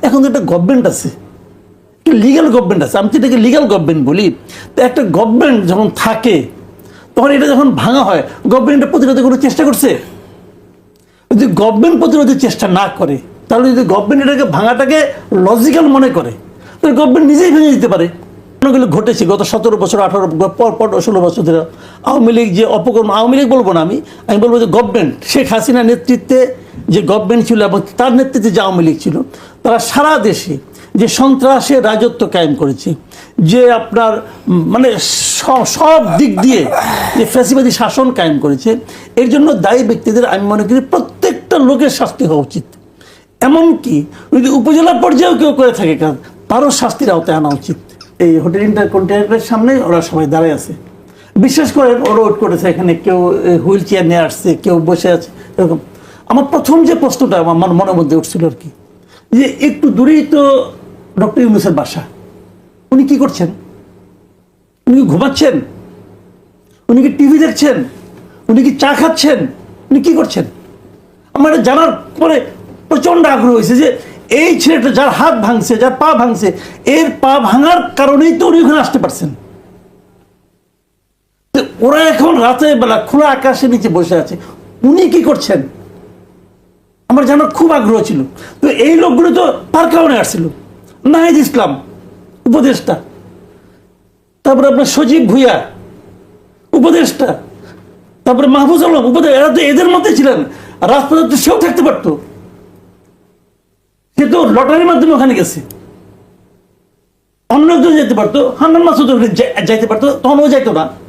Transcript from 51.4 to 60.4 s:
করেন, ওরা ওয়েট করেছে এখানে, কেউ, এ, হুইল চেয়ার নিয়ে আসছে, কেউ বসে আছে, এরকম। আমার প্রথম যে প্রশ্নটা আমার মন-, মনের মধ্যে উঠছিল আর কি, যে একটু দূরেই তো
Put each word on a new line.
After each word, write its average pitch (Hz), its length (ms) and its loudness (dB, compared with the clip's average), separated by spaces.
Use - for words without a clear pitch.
করেন, 247 300 2
ওরা 220 200 0
ওয়েট 208 140 0
করেছে 175 320 -2
এখানে, 175 260 0
কেউ, 180 240 -2
এ, 170 260 0
হুইল 190 260 0
চেয়ার 190 220 -2
নিয়ে 170 120 0
আসছে, 165 360 -2
কেউ 175 240 -2
বসে 170 340 -2
আছে, 165 180 -4
এরকম। 170 200 0
আমার 277 180 0
প্রথম 320 400 0
যে 330 100 2
প্রশ্নটা 254 440 -2
আমার 165 160 0
মন-, 180 180 0
মনের 185 220 0
মধ্যে 160 220 0
উঠছিল 160 300 -4
আর 156 40 0
কি, 139 200 -18
যে 254 120 4
একটু 277 300 0
দূরেই 277 360 2
তো 277 460 0